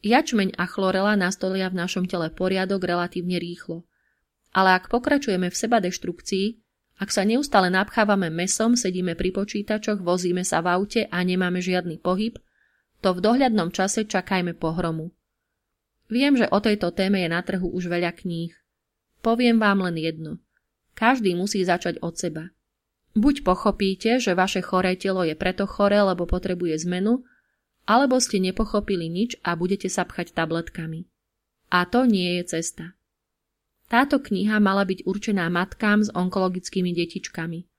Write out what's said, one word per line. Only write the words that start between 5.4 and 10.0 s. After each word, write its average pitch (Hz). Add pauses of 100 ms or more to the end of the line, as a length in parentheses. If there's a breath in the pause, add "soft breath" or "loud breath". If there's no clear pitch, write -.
v 180
sebadeštrukcii, 180 (540)
ak 196
sa 196
neustále 214
napchávame 196
mäsom, 185
sedíme 180
pri 185
počítačoch, 208